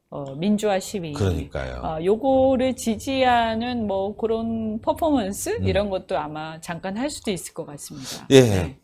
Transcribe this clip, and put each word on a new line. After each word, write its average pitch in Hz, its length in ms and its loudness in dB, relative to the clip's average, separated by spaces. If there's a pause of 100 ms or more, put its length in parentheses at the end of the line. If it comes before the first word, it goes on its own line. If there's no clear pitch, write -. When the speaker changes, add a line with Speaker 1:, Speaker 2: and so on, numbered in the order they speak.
(140)
Speaker 1:
어, 139 200 -8
민주화 202 440 2
시위. 170 360 -8
Speaker 2:
그러니까요. 76 680 -2
Speaker 1:
어, 160 220 -6
요거를 262 720 2
지지하는 240 1080 0
뭐 196 280 -2
그런 226 680 -2
퍼포먼스? 294 760 0
Speaker 2:
음. - 80 -2
Speaker 1:
이런 190 220 2
것도 185 300 -2
아마 156 420 -8
잠깐 180 380 -8
할 269 100 -2
수도 294 220 -8
있을 175 240 -6
것 165 100 -10
같습니다. 147 640 -14
Speaker 2:
예, 135 140 12
Speaker 1:
네. 95 420 2